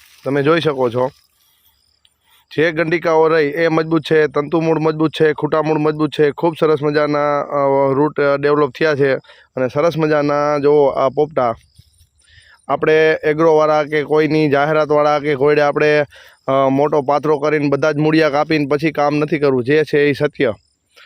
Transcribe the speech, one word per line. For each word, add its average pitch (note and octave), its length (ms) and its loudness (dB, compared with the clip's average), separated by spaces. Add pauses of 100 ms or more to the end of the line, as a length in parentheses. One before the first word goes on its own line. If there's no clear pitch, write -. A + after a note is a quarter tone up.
(260)
તમે C#3 180 -2
જોઈ D#3+ 180 2
શકો C3+ 280 -2
છો. B2+ 220 -2 (1500)
જે E3 140 0
ગંડિકાઓ D#3+ 560 0
રહી D#3+ 180 2
એ E3 220 -2
મજબૂત D#3+ 340 0 (100)
છે, D#3 160 4
તંતુ D3 340 -2
મૂળ D#3+ 180 0
મજબૂત D#3 320 0
છે, D#3 220 0
ખૂટા D3+ 280 -2
મૂળ D#3 160 -2
મજબૂત D3+ 420 -2
છે, D3 120 2
ખૂબ E3 280 -4
સરસ D#3 220 2
મજાના, D3 600 -2
અ, C#3 520 0
રૂટ, C#3+ 260 0
અ, C#3+ 180 2
ડેવલપ D3 420 0
થયા D#3 160 0
છે. C3+ 180 2 (420)
અને B2+ 120 -2
સરસ D3 300 -2
મજાના D3 600 0
જો D3 260 4
આ C3+ 240 0
પોપટા, C#3 460 -2 (1120)
આપણે D#3 560 2
એગ્રોવાળા D3+ 600 2
કે D3 200 -4
કોઈની D#3 460 2
જાહેરાતવાળા D3 720 2
કે D3 160 -2
કોઈને D3 260 2
આપણે, D3+ 440 2 (420)
અ, C3+ 40 -2 (180)
મોટો D3 320 0
પાથરો D3 380 0
કરીને D3+ 280 -2
બધા C#3+ 240 0
જ D3 60 -6
મૂળિયા D#3 320 2
કાપીને D3+ 420 0
પછી D3+ 200 0
કામ D3 240 -2
નથી D3+ 240 -2
કરવું, C3+ 240 0
જે D3+ 200 2
છે D3 140 -2
એ C#3+ 160 2
સત્ય C#3 400 -2 (520)